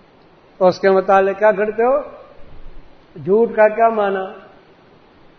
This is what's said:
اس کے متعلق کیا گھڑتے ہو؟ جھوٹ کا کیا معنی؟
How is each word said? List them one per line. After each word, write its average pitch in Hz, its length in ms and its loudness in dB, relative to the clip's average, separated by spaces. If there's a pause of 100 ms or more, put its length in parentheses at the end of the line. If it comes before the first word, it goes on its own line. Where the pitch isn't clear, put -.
(580)
اس 185 220 2
کے 196 100 2
متعلق 196 480 2
کیا 214 120 4
گھڑتے 214 320 -2
ہو؟ 269 180 0 (1200)
جھوٹ 220 320 2
کا 214 120 6
کیا 226 200 0
معنی؟ 196 520 -4 (1000)